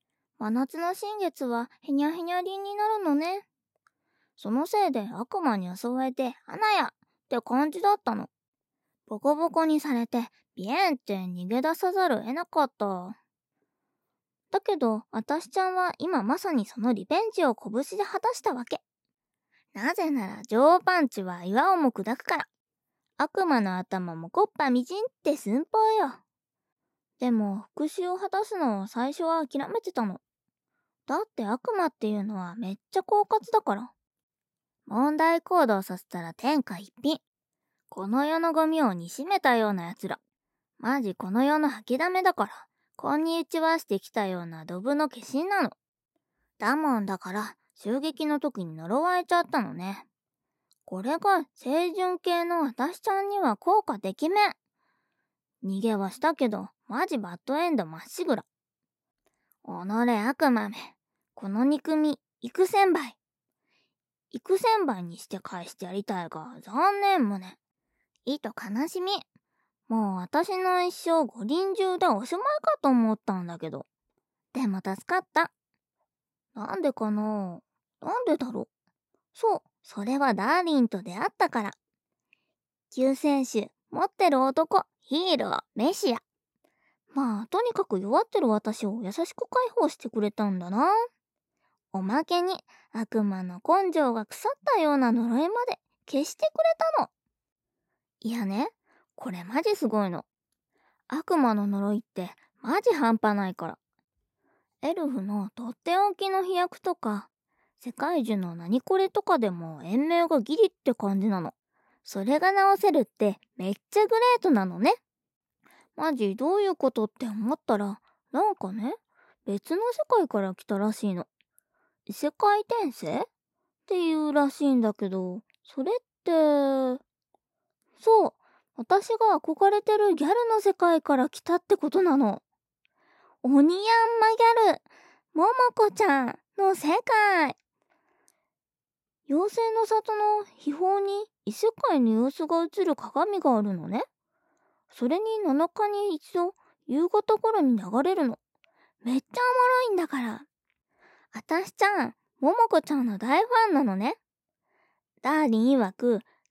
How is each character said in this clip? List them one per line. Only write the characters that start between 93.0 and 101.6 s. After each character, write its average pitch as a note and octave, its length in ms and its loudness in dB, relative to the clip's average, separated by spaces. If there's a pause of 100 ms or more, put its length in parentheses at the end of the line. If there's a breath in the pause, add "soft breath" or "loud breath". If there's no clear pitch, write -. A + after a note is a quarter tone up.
魔 G3 200 -2
の F3+ 220 -12
根 F#4 280 2
性 D4 180 2
が A3+ 140 -4
腐 - 240 -8
っ - 20 0 (140)
た B4 160 2
よ D4+ 140 2
う - 20 2
な B3 160 2
呪 A#3 240 0
い D#4 100 2
ま A#4+ 180 -2
で A#4+ 140 -6 (320)
消 D4 140 0
し - 100 -10
て D#5 180 -2
く - 40 -20
れ D#5+ 60 4 (340)
た - 60 2
の。 - 60 -6 (1080)
い A3 120 -6
や A#3 140 -4
ね、 G#3 240 -2 (460)
こ - 160 -10
れ F3 120 -10
マ A3 180 -4
ジ G#4 140 0
す D#4 120 -2
ご G#3+ 180 0
い F#3 40 -4
の。 E3+ 160 -8 (840)
悪 D#4+ 300 -2
魔 A#3+ 180 4
の G3+ 100 -2